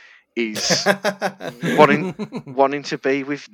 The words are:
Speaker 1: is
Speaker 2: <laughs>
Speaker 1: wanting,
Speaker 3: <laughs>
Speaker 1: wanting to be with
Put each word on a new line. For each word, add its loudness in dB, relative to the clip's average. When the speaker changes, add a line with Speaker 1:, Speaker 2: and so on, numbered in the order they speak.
Speaker 1:
is -2
Speaker 2:
<laughs> -2
Speaker 1:
wanting, 2
Speaker 3:
<laughs> -16
Speaker 1:
wanting 2
to -6
be 0
with -8